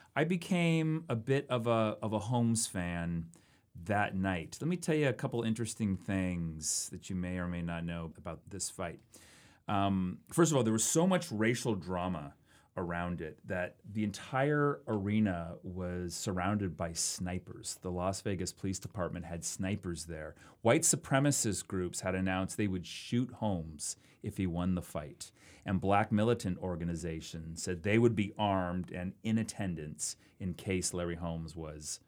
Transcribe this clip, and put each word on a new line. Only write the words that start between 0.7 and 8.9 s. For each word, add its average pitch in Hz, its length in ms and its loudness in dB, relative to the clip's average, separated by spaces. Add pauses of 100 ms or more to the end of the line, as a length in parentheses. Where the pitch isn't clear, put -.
a 120 80 0
bit 135 340 2
of 120 180 2
a, 110 340 4
of 107 100 -2
a 107 80 2
Holmes 117 480 2
fan 85 600 -2 (580)
that 101 320 2
night. 92 420 -2
Let 143 80 -2
me 180 80 0
tell 175 200 0
you 147 120 4
a 123 60 2
couple 120 300 -2
interesting 113 520 0
things 87 920 -2
that - 200 -12
you 95 60 -4
may 90 220 -2
or 90 100 -2
may 87 140 -4
not 85 240 -4
know 85 320 -6
about 82 320 -10
this 95 200 -6
fight. 85 300 -6 (720)